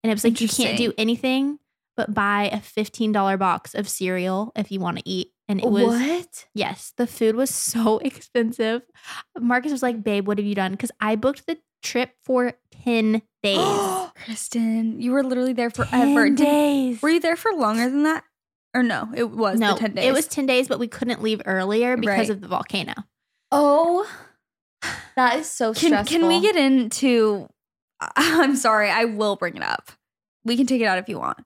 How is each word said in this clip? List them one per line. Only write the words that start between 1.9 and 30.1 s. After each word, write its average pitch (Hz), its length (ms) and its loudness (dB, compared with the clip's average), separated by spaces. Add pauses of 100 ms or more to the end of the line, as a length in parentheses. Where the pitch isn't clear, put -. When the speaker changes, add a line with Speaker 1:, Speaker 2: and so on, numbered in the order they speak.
Speaker 1:
but 214 160 -4
buy 202 400 0
a 208 80 -6
fifteen 214 500 -4
dollar 196 280 2
box 185 360 -2
of 202 140 -6
cereal 185 680 -4
if 208 160 -6
you 196 80 -6
wanna 175 280 -4
eat. 180 260 -6 (160)
And 202 120 0
it 247 100 0
was 202 160 4
Speaker 3:
What? 277 680 -2
Speaker 1:
Yes, - 460 -8
the 240 80 0
food 220 300 0
was 262 120 0
so 226 500 0
<laughs> - 60 -8
expensive. 240 760 -2 (580)
Marcus 247 320 0
was 262 100 -2
like, 226 220 -2
"Babe, 202 240 0
what 208 80 0
have 208 100 -2
you 208 80 -2
done?" 190 220 -2
'Cause - 140 -6 (100)
I 214 160 0
booked 262 300 -2
the 330 100 -4 (260)
trip 247 280 -4 (120)
for 247 300 0 (180)
ten 220 520 0 (100)
Speaker 2:
<gasps> - 100 -14
Speaker 1:
days. 381 720 0
Speaker 2:
Kristen, 226 840 -4
you 247 120 -2
were 277 120 2
literally 254 300 -2
there 220 160 -2
forever. 285 560 2
Speaker 1:
Ten 285 80 4
Speaker 2:
Did 294 100 4
Speaker 1:
days. 285 580 2
Speaker 2:
Were 294 60 2
you 330 120 4
there 330 160 0
for 453 180 -2
longer 233 340 0
than 285 140 0
that? 311 220 0 (500)
Or 247 80 2
no, 214 320 0
it 233 160 -2
was 220 280 0
Speaker 1:
No, 214 140 4
Speaker 2:
the - 80 0
ten 214 140 -2
days. 226 100 -2
Speaker 1:
it 262 80 4
was 311 140 2
ten 285 180 -4
days, 254 240 2
but 240 100 -2
we 233 100 -4
couldn't 233 340 -4
leave 214 240 -2
earlier 208 500 0
because 214 320 0
Speaker 2:
Right. - 20 -4
Speaker 1:
of 202 120 -6
the 175 60 -18
volcano. - 440 -4 (580)
Speaker 3:
Oh, 320 560 4 (1120)
that 254 220 2
is 311 120 -6
so 226 220 -2
Speaker 2:
Can, 320 200 2
Speaker 3:
stressful. 302 260 0
Speaker 2:
can 339 100 4
we 339 140 4
get 403 140 4
into, 240 920 2 (280)
<laughs> - 240 -20
I'm 302 540 2
sorry, 214 360 2
I 226 160 2
will 208 300 -2
bring 175 200 -6
it 82 60 -10
up. - 300 -6 (520)